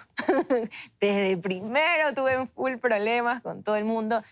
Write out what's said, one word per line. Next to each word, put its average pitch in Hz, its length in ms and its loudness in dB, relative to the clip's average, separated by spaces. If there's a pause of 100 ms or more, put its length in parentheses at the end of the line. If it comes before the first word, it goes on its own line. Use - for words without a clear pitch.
(160)
<laughs> - 840 0
Desde 202 360 2
primero 254 760 0
tuve 262 240 2
un 254 100 -4
full 254 280 -4
problemas 233 680 0
con 175 200 -10
todo 214 140 0
el 208 80 0
mundo. 220 480 0